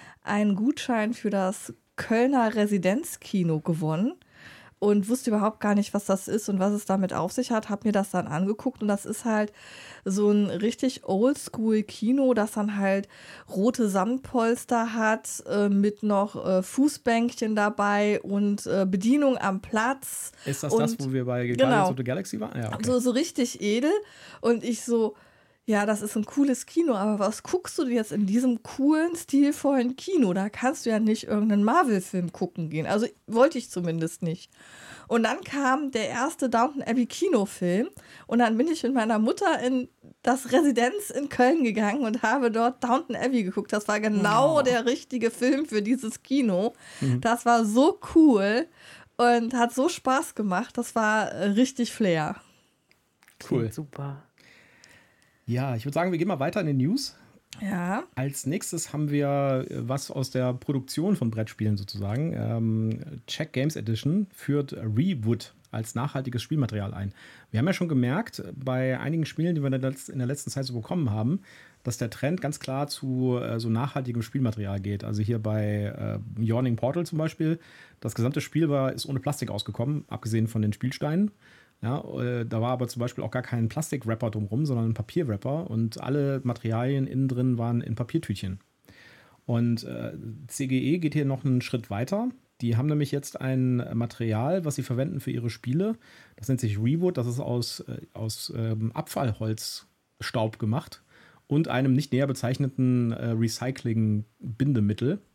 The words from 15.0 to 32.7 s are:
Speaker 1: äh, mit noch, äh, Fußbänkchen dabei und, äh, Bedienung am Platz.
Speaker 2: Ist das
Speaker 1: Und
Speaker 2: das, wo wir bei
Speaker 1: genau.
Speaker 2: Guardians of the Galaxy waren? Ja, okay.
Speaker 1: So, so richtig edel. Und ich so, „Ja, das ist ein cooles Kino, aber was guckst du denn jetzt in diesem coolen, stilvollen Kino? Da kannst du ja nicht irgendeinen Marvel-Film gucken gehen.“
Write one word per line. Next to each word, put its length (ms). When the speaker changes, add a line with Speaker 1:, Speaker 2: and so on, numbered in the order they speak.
Speaker 1:
äh, 220
mit 340
noch, 420
äh, 180
Fußbänkchen 920
dabei 680
und, 420
äh, 240
Bedienung 480
am 240
Platz. 720
Speaker 2:
Ist 180
das 100
Speaker 1:
Und 80
Speaker 2:
das, 180
wo 140
wir 120
bei 220
Speaker 1:
genau. 180
Speaker 2:
Guardians 260
of 60
the 60
Galaxy 380
waren? 180
Ja, 140
okay. 120
Speaker 1:
So, 140
so 120
richtig 500
edel. 300
Und 240
ich 180
so, 320
„Ja, 200
das 160
ist 160
ein 80
cooles 400
Kino, 280
aber 260
was 220
guckst 380
du 60
denn 80
jetzt 180
in 140
diesem 380
coolen, 520
stilvollen 800
Kino? 380
Da 160
kannst 360
du 40
ja 100
nicht 260
irgendeinen 380
Marvel-Film 720
gucken 360
gehen.“ 160